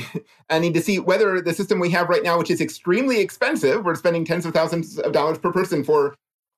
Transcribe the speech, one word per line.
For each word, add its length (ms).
<laughs> 280
I 120
need 140
to 60
see 200
whether 400
the 120
system 280
we 100
have 180
right 140
now, 160
which 120
is 100
extremely 580
expensive, 680
we're 120
spending 280
tens 220
of 80
thousands 460
of 100
dollars 280
per 140
person 300
for, 320